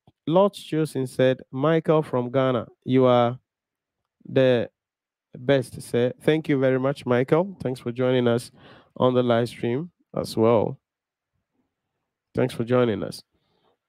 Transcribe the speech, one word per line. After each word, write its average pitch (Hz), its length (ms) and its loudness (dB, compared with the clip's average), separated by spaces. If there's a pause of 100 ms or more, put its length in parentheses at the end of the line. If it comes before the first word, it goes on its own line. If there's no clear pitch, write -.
(260)
Lord 190 280 2
Chosen 147 520 -4
said, 131 360 0 (100)
"Michael 156 500 0
from 123 300 -4
Ghana, 131 360 0 (180)
you 127 180 4
are." 123 340 4 (880)
The 127 460 2 (640)
Best, 131 460 -2
sir. 123 400 -2
Thank 156 260 0
you 143 120 0
very 131 200 2
much, 135 260 -4
Michael. 156 540 0
Thanks 127 200 -6
for 120 120 -8
joining 127 360 0
us 117 240 0 (440)
on 127 200 2
the 127 80 2
live 120 260 0
stream 131 400 -6 (260)
as - 220 -6
well. 113 420 2 (1600)
Thanks 127 180 -2
for 120 100 -6
joining 117 400 0
us. - 200 -12 (640)